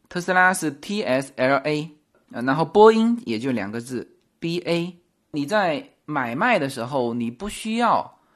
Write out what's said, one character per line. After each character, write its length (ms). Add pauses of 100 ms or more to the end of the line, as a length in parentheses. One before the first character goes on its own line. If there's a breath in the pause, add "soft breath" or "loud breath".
特 140
斯 120
拉 200
是 180
T 320
S 320
L 220
A， 340 (400)
啊， 100
然 140
后 80
波 300
音 320
也 120
就 140
两 180
个 120
字 340 (240)
，B 200
A。 380 (340)
你 140
在 400 (200)
买 280
卖 240
的 120
时 160
候， 280
你 160
不 200
需 260
要 440 (160 soft breath)